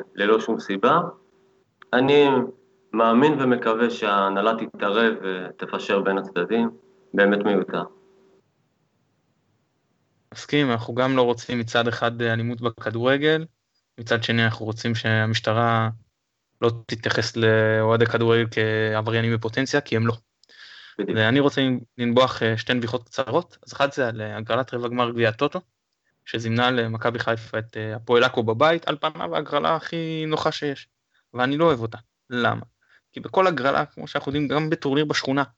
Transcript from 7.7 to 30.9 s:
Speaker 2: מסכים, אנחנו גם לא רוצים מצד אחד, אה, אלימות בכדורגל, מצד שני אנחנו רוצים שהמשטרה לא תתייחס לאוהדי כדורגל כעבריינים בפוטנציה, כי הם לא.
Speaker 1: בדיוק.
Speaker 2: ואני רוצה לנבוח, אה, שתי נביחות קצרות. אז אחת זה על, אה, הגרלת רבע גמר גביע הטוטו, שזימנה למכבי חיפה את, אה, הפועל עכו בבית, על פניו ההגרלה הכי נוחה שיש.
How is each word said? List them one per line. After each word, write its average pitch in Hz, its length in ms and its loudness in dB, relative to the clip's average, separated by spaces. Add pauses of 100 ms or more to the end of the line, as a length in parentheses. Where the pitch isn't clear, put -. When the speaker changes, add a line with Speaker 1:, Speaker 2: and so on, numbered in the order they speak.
Speaker 2:
מסכים, 147 380 0
אנחנו 117 240 -4
גם 131 200 2
לא 131 60 4
רוצים 120 380 0
מצד 117 280 0
אחד, 117 340 -2
אה, 117 120 0
אלימות 117 280 -4
בכדורגל, 135 840 0 (540)
מצד 113 240 -2
שני 117 220 2
אנחנו 113 200 -2
רוצים 110 300 -4
שהמשטרה 113 920 0 (720)
לא 117 100 2 (140)
תתייחס 113 520 -4
לאוהדי 110 680 4
כדורגל 117 460 2
כעבריינים 110 840 0
בפוטנציה, 131 480 -2
כי - 140 -4
הם 113 120 2
לא. 113 60 2 (840)
Speaker 1:
בדיוק. 92 180 -4
Speaker 2:
ואני 113 220 4
רוצה 139 220 2 (360)
לנבוח, 123 460 2
אה, 113 140 2
שתי 127 160 -2
נביחות 120 300 -4
קצרות. 135 640 -4
אז - 80 -18
אחת 139 200 0
זה 131 140 0
על, 110 140 -6
אה, 107 160 -8
הגרלת 117 360 -2
רבע 120 140 -4
גמר 120 240 0
גביע 117 180 2
הטוטו, 143 320 -2 (640)
שזימנה 117 460 0
למכבי 117 480 -2
חיפה 113 400 -4
את, 110 180 -10
אה, 110 180 -6
הפועל 120 280 2
עכו 127 200 2
בבית, 147 440 2
על 156 100 -2
פניו 160 380 -6
ההגרלה 156 400 0
הכי 160 520 -6
נוחה 156 240 -2
שיש. 143 360 -6 (480)